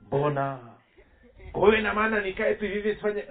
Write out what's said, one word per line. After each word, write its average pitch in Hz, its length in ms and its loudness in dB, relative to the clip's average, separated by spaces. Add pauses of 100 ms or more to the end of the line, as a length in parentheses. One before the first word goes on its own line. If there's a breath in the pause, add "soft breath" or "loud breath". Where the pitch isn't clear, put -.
mbona, 139 520 -2 (1000)
"Kwa 196 80 6
hiyo 220 120 8
ina 208 140 -2
maana 214 260 2
nikae 208 340 0
tu 214 100 -8
hivi 208 300 -2
sifanye?" 208 360 -4